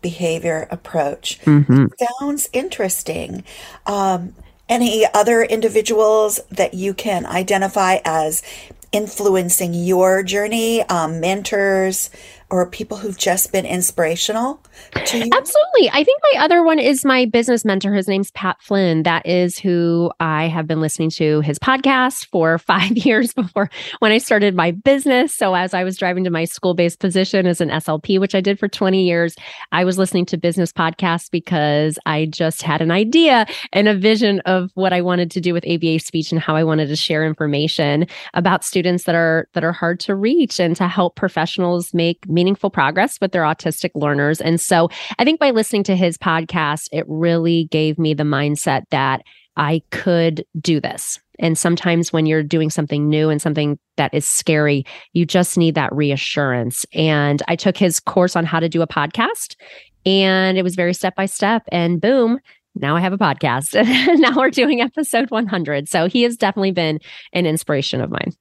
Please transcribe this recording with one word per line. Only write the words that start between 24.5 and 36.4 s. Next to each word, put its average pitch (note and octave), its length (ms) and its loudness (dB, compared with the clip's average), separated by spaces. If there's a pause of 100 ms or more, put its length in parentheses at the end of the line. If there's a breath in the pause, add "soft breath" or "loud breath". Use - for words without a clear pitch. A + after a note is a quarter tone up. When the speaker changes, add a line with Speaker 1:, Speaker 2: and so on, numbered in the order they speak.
Speaker 2:
my F3 180 2
business, C4+ 600 2
so F#3+ 200 0
as F3+ 180 -2
I F3+ 100 -2
was F#3 140 -4
driving F#3 280 -2
to F3+ 60 -2
my E3 140 -2
school-based F3 560 -2
position F#3+ 460 0
as F3 160 0
an D3+ 80 0
S D#3 180 -2
L D#3 100 -2
P, F#3+ 200 0
which G3 160 -2
I F#3+ 80 2
did G3 160 0
for G#3 100 -2
twenty F#3+ 360 0
years, E3+ 300 0 (380 loud breath)
I F3 120 2
was F#3 120 0
listening F#3 300 0
to F#3+ 100 -4
business E3+ 380 0
podcasts E3 560 -2
because D3+ 760 0
I D#3 220 0
just D#3+ 340 -4
had D#3+ 220 -2
an E3 80 0
idea A#3 560 4 (260 loud breath)
and G#3 160 4
a G#3 80 2
vision G#3 440 2
of F#3 340 0
what F#3 180 0
I F3+ 80 0
wanted F3 300 0
to F#3 100 -4
do F3 140 0
with E3+ 120 -2
A E3+ 120 0
B D#3+ 180 0
A - 20 0
speech - 340 -4
and E3 80 0